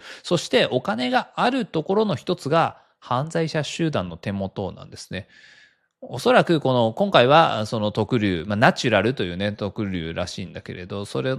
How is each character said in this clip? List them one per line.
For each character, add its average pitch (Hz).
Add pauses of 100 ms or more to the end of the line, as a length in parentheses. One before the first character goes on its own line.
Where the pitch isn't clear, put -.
(220)
そ 175
し -
て、 214
お 127
金 247
が 247
あ 202
る 254
と 160
こ 196
ろ 220
の 190
一 170
つ -
が、 156 (220)
犯 131
罪 165
者 151
集 165
団 98
の 82
手 104
元 98
な 95
ん -
で -
す -
ね。 95 (800)
お 120
そ 233
ら 214
く 165
こ 131
の、 117
今 202
回 123
は 139
そ 113
の 104
特 113
流、 90
ま 104
あ、 -
ナ 139
チ -
ュ -
ラ 104
ル 104
と -
い 87
う 87
ね、 101
特 104
流 82
ら 87
し -
い -
ん 82
だ 85
け 98
れ 92
ど、 101
そ -
れ、 131